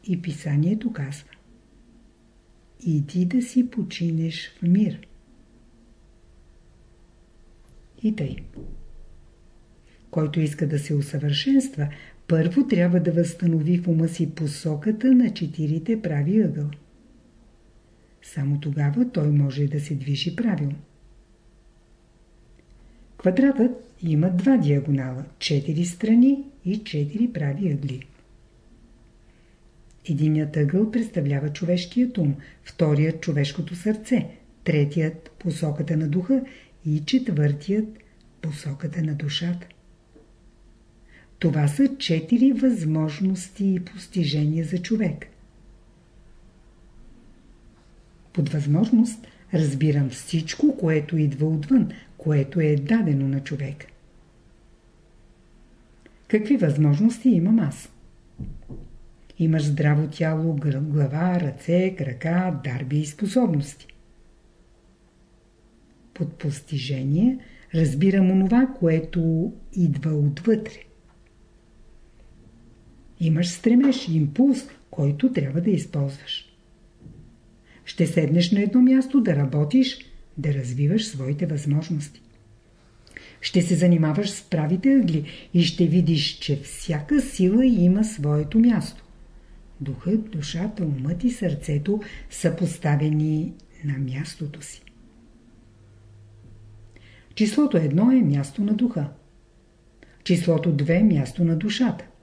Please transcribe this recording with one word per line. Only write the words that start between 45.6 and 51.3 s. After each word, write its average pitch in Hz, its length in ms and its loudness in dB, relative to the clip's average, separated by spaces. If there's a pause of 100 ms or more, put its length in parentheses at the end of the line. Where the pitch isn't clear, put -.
Под 143 160 -2
възможност 170 800 2 (280)
разбирам 143 560 2
всичко, - 680 -2
което 160 400 0
идва 147 300 0